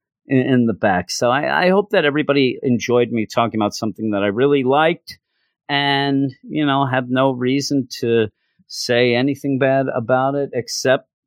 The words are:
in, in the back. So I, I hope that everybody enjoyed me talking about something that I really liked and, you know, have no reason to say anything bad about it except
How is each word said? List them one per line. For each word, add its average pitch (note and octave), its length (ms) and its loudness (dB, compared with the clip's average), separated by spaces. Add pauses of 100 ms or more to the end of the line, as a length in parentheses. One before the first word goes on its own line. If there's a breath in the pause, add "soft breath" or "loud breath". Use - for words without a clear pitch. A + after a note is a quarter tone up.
(260)
in, C3 140 2
in B2+ 260 2
the A2+ 80 0
back. F#2 380 -2
So B2 180 -2
I, D3 360 0
I F3+ 40 4
hope G3 200 2
that F3+ 160 2
everybody C#3+ 580 2
enjoyed A#2+ 480 2
me A2+ 140 -2
talking A#2 340 -2
about G#2 160 0
something A2 360 -6
that G2+ 120 0
I G#2 40 2
really C3+ 360 2
liked D3+ 560 0 (480)
and, C#3 640 0 (120)
you D3+ 220 -4
know, C#3 200 2
have B2+ 240 -2
no C3 220 2
reason C3 580 -2 (100)
to A#2 280 2 (400)
say A#2+ 460 0
anything C3+ 460 -2
bad C3+ 340 2
about C3 420 0
it C#3 180 -4
except B2+ 560 -2 (180)